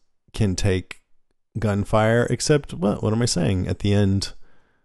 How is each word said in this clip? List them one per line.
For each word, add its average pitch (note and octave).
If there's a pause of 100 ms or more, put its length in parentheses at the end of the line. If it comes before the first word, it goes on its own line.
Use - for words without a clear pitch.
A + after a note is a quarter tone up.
(320)
can G2
take - (560)
gunfire, A2
except, C#3+
what, F#3
what G#2+
am A2+
I B2
saying? G2+
At -
the G2+
end, G2 (520)